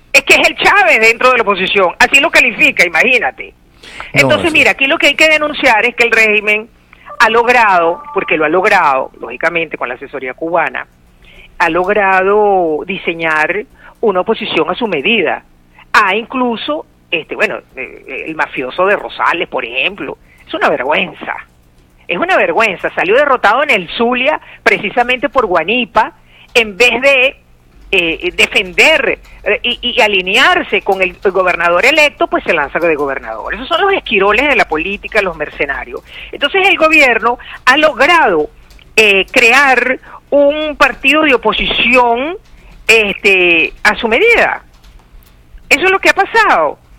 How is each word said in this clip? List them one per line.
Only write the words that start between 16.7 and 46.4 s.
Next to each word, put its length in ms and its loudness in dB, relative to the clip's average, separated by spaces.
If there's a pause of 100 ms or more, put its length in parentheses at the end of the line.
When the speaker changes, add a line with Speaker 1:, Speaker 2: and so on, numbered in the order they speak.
Speaker 1:
este, 260 -8
bueno, 220 -2 (180)
eh, 320 -14
eh, 200 -12
el 80 -8
mafioso 500 -4
de 100 2
Rosales, 520 -4
por 180 -6
ejemplo. 520 -6 (300)
Es 60 -14
una 160 0
vergüenza. 680 -4 (720)
Es 100 -4
una 200 0
vergüenza. 580 0
Salió 200 0
derrotado 480 2
en 60 -2
el 280 -2
Zulia 420 -2 (240)
precisamente 640 -2
por 180 0
Guanipa, 680 -2 (400)
en 240 0
vez 240 2
de, 340 2 (560)
eh, 440 -2
defender, 840 0 (240)
eh, 180 -4
y, 360 -6
y 40 2
alinearse 800 0
con 200 0
el, 200 -2
el 100 0
gobernador 540 0
electo, 420 2
pues 160 -2
se 100 -2
lanza 260 -2
de 160 0
gobernador. 600 -6
Esos 120 -10
son 140 -2
los 120 2
esquiroles 540 0
de 80 2
la 100 0
política, 560 -4
los 140 -4
mercenarios. 680 -8 (300)
Entonces 360 -2
el 100 2
gobierno 600 2 (260)
ha 120 4
logrado, 720 2 (460)
eh, 360 2
crear 680 2 (300)
un 460 2
partido 480 2
de 100 2
oposición, 1040 0 (500)
este, 840 2 (100)
a 120 2
su 120 -4
medida. 560 2 (1080)
Eso 160 0
es 60 2
lo 80 0
que 100 0
ha 60 2
pasado. 640 0 (200)